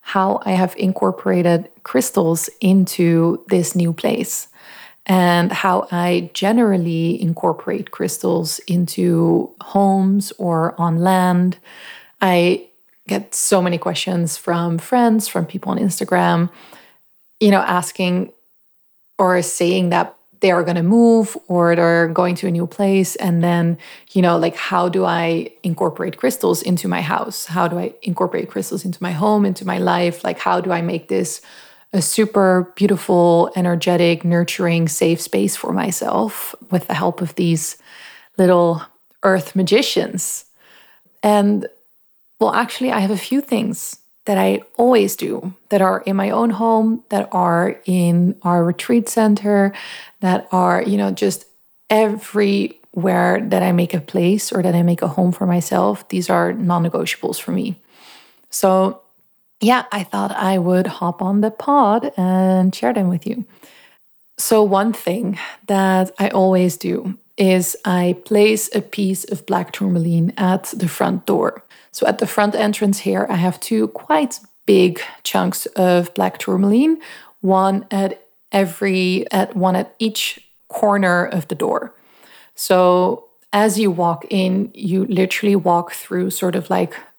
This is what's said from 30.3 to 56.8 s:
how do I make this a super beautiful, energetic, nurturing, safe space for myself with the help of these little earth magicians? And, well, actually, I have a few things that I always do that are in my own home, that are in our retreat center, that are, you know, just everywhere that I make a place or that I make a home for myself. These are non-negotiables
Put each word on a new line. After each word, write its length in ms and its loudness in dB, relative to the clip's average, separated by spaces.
how 220 0
do 100 -4
I 120 -2
make 260 -6
this 320 -4
a 100 0
super 720 2
beautiful, 800 2
energetic, 680 0
nurturing, 640 0
safe 320 0
space 360 -2
for 160 -6
myself 840 -4
with 160 -2
the 80 -4
help 260 -2
of 140 -8
these 420 -2
little 460 4
earth 340 0
magicians? 880 -2
And, 440 2
well, 140 2
actually, 400 -2
I 80 0
have 100 0
a 60 -2
few 240 -2
things 560 -6
that 100 0
I 240 2
always 400 2
do 380 -8
that 100 2
are 220 2
in 120 -4
my 140 0
own 220 0
home, 580 2
that 240 -2
are 540 0
in 560 2
our 200 2
retreat 460 0
center, 640 2
that 320 0
are, 300 2
you 140 0
know, 140 0
just 360 -2
everywhere 1500 0
that 220 0
I 100 2
make 220 0
a 60 -2
place 520 0
or 100 -2
that 120 2
I 80 4
make 200 2
a 60 0
home 240 0
for 140 -4
myself. 600 0
These 200 -4
are 240 0
non-negotiables 880 -2